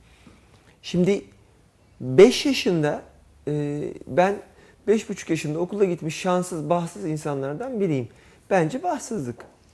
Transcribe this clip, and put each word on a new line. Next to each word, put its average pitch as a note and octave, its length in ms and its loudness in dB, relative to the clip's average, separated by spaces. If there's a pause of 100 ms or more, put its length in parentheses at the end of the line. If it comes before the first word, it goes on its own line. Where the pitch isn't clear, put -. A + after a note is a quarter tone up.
(800)
Şimdi F3+ 420 0 (800)
beş D#3 440 8
yaşında, F#3+ 560 0 (460)
e, D3 360 -4 (240)
ben F#3 280 2 (520)
beş G#3+ 220 2
buçuk - 200 -10
yaşında D#3 300 -2
okula G3 260 0
gitmiş D#3+ 300 -4
şanssız, F3 540 -2
bahtsız F3 360 -2
insanlardan D#3 760 -6
biriyim. C#3+ 280 0 (420)
Bence F#3+ 340 0
bahtsızlık. A3 640 -6 (280)